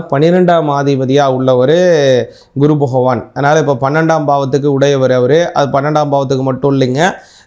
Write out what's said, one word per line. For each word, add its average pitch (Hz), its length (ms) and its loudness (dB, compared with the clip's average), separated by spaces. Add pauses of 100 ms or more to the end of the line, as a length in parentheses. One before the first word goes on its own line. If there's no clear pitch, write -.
பன்னிரெண்டாம் 165 640 2
ஆதிபதியா 139 600 0
உள்ள 131 240 0
ஒரு 131 200 2 (800)
குரு 147 180 2
பகவான். 127 540 -2
அதனால 143 280 0
இப்போ 143 220 0
பன்னெண்டாம் 151 480 0
பாவத்துக்கு 139 380 -2
உடையவர் 139 460 0
அவரு. 127 420 0
அது 139 180 0
பன்னெண்டாம் 147 400 -2
பாவத்துக்கு 135 300 -2
மட்டும் 135 320 -2
இல்லைங்க. 135 280 0 (440)